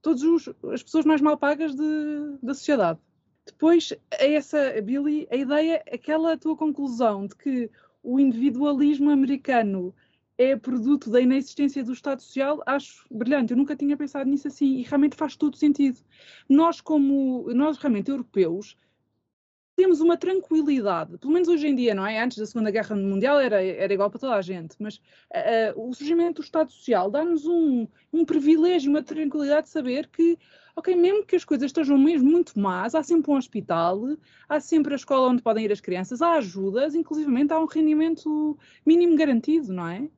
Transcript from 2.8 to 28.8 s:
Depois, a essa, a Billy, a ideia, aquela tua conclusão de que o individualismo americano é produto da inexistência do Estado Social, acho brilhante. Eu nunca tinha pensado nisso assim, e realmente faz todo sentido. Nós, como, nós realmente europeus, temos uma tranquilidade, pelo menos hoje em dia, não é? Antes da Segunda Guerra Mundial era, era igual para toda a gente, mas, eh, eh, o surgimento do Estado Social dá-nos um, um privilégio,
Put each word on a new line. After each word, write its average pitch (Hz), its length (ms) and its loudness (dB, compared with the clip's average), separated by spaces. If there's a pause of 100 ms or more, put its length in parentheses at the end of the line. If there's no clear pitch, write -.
Depois, 330 480 2 (260)
a 262 60 4
essa, 285 520 0
a 220 40 -4
Billy, 285 500 -4
a 240 40 -4
ideia, 302 560 -2
aquela 320 460 -2
tua 311 180 -4
conclusão 240 720 -2
de - 80 -14
que 247 340 -6 (320)
o 254 180 -2
individualismo 277 920 2
americano 240 840 0 (440)
é 269 180 2
produto 254 540 -2
da 240 100 4
inexistência 269 640 0
do 233 80 -6
Estado 269 300 -8
Social, - 440 -4
acho - 460 -6
brilhante. 240 400 -2
Eu 240 60 0
nunca 285 180 0
tinha 285 220 -2
pensado 277 320 -6
nisso 285 180 -2
assim, 277 300 0
e 247 60 -6
realmente 285 320 0
faz 294 200 -6
todo 294 220 -2
sentido. 285 420 2 (480)
Nós, 320 320 4
como, 277 760 0
nós 285 240 0
realmente 226 320 -2
europeus, 202 680 -2 (1000)
temos 359 220 4
uma 339 160 4
tranquilidade, 277 1000 -2
pelo 277 140 -4
menos 349 160 2
hoje 311 180 2
em 285 80 2
dia, 240 220 2
não 190 100 -4
é? 220 160 -4
Antes 240 160 -4
da 214 80 -6
Segunda 214 240 -4
Guerra 214 280 -4
Mundial 196 420 2
era, 214 240 2
era 190 300 -2
igual 196 160 0
para 226 100 -12
toda 262 160 -2
a 196 60 0
gente, 170 360 -12
mas, 208 240 -12 (300)
eh, 226 360 0
eh, - 60 -6
o 240 200 -10
surgimento 320 480 -2
do - 20 -12
Estado 311 260 -2
Social 202 400 -2
dá-nos 302 360 -2
um, 311 420 0 (240)
um 320 140 2
privilégio, 311 640 2